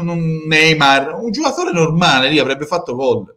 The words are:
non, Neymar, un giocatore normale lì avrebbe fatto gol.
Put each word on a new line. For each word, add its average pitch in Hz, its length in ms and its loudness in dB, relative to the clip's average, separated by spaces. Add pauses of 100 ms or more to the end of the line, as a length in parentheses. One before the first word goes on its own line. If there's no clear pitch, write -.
non, 170 160 -4 (280)
Neymar, 156 680 2
un 226 160 -6
giocatore 320 420 -2
normale 156 560 2
lì 151 100 2
avrebbe 135 260 -2
fatto 156 300 -6
gol. 120 420 -2